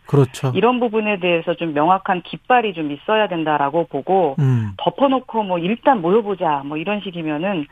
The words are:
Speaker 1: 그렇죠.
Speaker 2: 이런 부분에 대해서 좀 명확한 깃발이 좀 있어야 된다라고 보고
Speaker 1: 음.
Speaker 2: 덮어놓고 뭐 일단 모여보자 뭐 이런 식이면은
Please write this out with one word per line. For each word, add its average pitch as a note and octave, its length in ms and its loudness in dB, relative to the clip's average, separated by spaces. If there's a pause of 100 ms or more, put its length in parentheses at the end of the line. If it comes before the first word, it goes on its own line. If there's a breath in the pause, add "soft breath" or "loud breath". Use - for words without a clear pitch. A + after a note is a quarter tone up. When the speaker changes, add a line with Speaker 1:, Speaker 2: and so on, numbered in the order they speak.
Speaker 1:
그렇죠. C3+ 480 2
Speaker 2:
이런 A#3 260 2
부분에 G#3+ 400 0
대해서 E3+ 360 0
좀 E3 180 -6
명확한 F3+ 500 2
깃발이 A3 500 0
좀 D#3 180 -4
있어야 G#3+ 360 0
된다라고 D#3 600 0
보고 E3+ 520 0
Speaker 1:
음. A#2+ 380 2
Speaker 2:
덮어놓고 B3+ 640 0
뭐 F3+ 140 -2
일단 A3 440 0
모여보자 F3+ 640 0
뭐 D3+ 120 -6
이런 G3 240 -4
식이면은 E3+ 720 -4